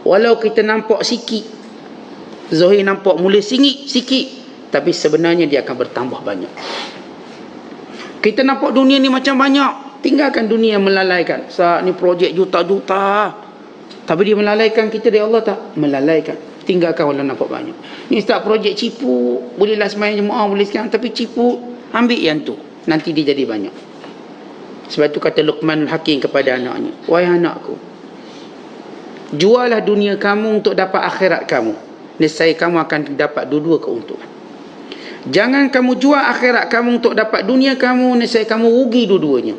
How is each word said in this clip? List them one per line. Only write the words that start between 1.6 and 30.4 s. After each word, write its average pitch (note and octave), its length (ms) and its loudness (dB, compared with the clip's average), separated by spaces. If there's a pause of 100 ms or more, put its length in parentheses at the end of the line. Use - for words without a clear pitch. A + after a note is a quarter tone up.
zahir F3+ 320 6
nampak G3 360 2
mula G3 240 4
singit C4 440 0
sikit, B3+ 400 0 (440)
tapi D#3 240 0
sebenarnya E3 520 2
dia C#3 160 2
akan C3 120 -6
bertambah B2 480 -6
banyak. G2+ 300 -8 (1700)
Kita G#3+ 240 2
nampak C4+ 320 2
dunia C4+ 240 6
ni C4+ 80 4
macam C4 320 2
banyak, C4+ 640 2
tinggalkan C4 440 2
dunia A3 320 4
yang G3 80 2
melalaikan. F3+ 640 2
Saat E3+ 360 2
ni F#3 80 2
projek F3 400 2
juta-juta, F#3+ 1000 0 (720)
tapi E3 200 2
dia G#3+ 80 4
melalaikan G#3+ 520 2
kita G#3+ 240 0
dari G#3 120 4
Allah A3 200 2
tak? G3 320 -4
Melalaikan. D3 600 0 (280)
Tinggalkan E3+ 460 2
walau C#3 160 -2
nampak C3 240 -4
banyak. B2+ 240 -8 (400)
Ni A3+ 80 2
start G#3 240 0
projek G#3 320 0
cipu, A3+ 640 -2 (160)
bolehlah G#3 320 2
sembahyang G#3 320 -2
jemaah, G#3 240 0
boleh G3+ 240 0
sekian, A3 180 -4
tapi A3+ 220 -2
cipu, A#3+ 480 0 (320)
ambil A#3 300 2
yang D#3 260 0
tu. B2 80 -6 (320)
Nanti D#3 240 0
dia D3 240 0
jadi C#3+ 80 0
banyak. A2 320 -4 (1160)
Sebab D3+ 200 2
tu - 80 -4
kata - 280 0
Luqmanul D#3 440 0
Hakim D#3 320 0
kepada C3 360 0
anaknya, B2 360 -6 (160)
"Wahai E3+ 160 4
anakku, F3 520 0 (1600)
juallah A3 480 4
dunia G3+ 360 2
kamu G#3 440 0